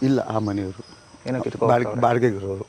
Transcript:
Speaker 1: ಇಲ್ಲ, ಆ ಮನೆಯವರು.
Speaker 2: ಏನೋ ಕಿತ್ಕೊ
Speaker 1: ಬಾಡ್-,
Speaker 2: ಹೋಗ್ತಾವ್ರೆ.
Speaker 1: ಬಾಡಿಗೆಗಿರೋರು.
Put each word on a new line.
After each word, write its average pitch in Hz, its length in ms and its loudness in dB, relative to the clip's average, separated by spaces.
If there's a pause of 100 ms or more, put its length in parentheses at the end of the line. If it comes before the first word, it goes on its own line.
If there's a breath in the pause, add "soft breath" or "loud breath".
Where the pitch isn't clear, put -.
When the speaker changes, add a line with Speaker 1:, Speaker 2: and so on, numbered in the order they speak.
Speaker 1:
ಇಲ್ಲ, 131 180 4
ಆ 110 180 -2
ಮನೆಯವರು. 101 460 -4 (420)
Speaker 2:
ಏನೋ 127 140 -4
ಕಿತ್ಕೊ - 260 -2
Speaker 1:
ಬಾಡ್-, 120 180 4
Speaker 2:
ಹೋಗ್ತಾವ್ರೆ. 113 160 -4
Speaker 1:
ಬಾಡಿಗೆಗಿರೋರು. 113 680 0